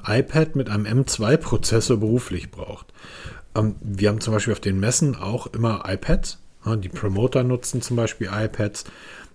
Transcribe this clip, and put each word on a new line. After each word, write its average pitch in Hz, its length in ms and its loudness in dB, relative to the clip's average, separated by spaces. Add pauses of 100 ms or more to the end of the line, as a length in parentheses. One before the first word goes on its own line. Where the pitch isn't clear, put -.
iPad 147 480 2
mit 135 140 0
einem 104 160 0
M 123 220 2
zwei 113 300 4
Prozessor 113 600 2
beruflich 110 540 0
braucht. - 360 -14 (680)
Ähm, 107 260 2
wir 104 280 2
haben 107 120 0
zum 113 120 -2
Beispiel 107 200 2
auf - 60 -4
den 95 200 0
Messen 120 360 2
auch 104 320 -6
immer 113 400 0
iPads. - 520 2 (260)
Ja, 110 100 2
die 95 140 -4
Promoter 107 540 0
nutzen 123 400 -2
zum 123 120 -4
Beispiel 113 380 -2
iPads. 107 520 -4 (500)